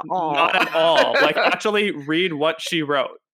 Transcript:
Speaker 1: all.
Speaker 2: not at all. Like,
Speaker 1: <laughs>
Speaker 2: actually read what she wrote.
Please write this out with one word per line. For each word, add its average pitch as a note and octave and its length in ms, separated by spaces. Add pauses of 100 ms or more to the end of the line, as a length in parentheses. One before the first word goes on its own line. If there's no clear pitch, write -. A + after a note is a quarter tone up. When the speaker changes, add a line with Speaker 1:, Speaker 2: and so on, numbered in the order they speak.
Speaker 1:
all. E3 240
Speaker 2:
not E3 220
at F3 200
all. D#3+ 460
Like, D3+ 160
Speaker 1:
<laughs> - 0
Speaker 2:
actually G3+ 540
read D#3 420
what D3+ 260
she E3 240
wrote. C#3 380 (120)